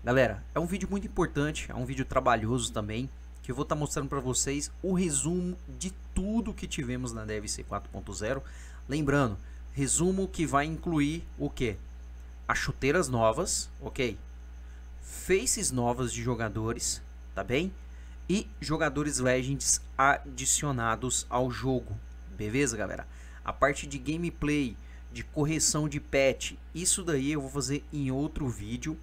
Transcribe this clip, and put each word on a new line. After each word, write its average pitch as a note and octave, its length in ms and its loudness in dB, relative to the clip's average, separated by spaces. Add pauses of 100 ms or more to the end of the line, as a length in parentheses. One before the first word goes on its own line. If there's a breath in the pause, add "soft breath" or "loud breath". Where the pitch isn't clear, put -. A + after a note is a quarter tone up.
Galera, B2 400 4 (100)
é D3 60 2
um E3+ 60 2
vídeo F#3 240 -2
muito G3 180 0
importante, D3+ 640 0
é - 60 -8
um B2 100 -2
vídeo C3 200 -2
trabalhoso A#2+ 640 4
também, A2 380 -2 (320)
que - 100 -8
eu A#2+ 40 -2
vou D3 100 -2
tá D#3+ 100 0
mostrando D3 320 -2
pra C#3 120 -2
vocês C#3 520 0 (100)
o G3 120 0
resumo F3+ 640 2 (200)
de F#3 140 -6 (220)
tudo G#3+ 400 0
que F3+ 140 -8
tivemos B2+ 440 -4
na A2+ 140 -6
D G#2+ 120 -2
L G#2 100 -6
C - 160 -4
quatro - 260 -6
ponto - 240 -8
zero. A2 300 -2 (440 loud breath)
Lembrando, C#3 500 4 (360 loud breath)
resumo F3 540 4
que E3 180 0
vai C#3 200 4
incluir D#3+ 600 2 (120)
o C#3+ 120 -2
quê? A2+ 280 0 (680)
As A#2+ 100 2
chuteiras D3 500 2
novas, A#2+ 640 2 (120)
ok? A#2 360 -2 (840 loud breath)
Faces G3 720 2
novas A#2+ 400 2
de A#2 100 -4
jogadores, A2+ 800 0 (320)
tá G2 100 -2
bem? E3 300 2 (560 loud breath)
E G3 200 2 (100)
jogadores D3 600 2
Legends B2+ 640 4 (160)
adicionados B2+ 1300 2
ao B2+ 220 4
jogo, A#2+ 460 0 (400)
beleza, A2+ 400 2
galera? F#2 300 -4 (360 loud breath)
A - 80 -4
parte C#3+ 360 2
de C#3 100 -6
gameplay, D3 800 0 (340 loud breath)
de A2+ 120 -8
correção D3+ 640 2
de C#3+ 100 -2
patch. C3+ 540 2 (200)
Isso F3+ 300 2
daí D3 280 2
eu D3+ 100 0
vou C3+ 80 -6
fazer C#3 420 -2
em C#3 200 0
outro D3 360 0
vídeo. A#2+ 560 -4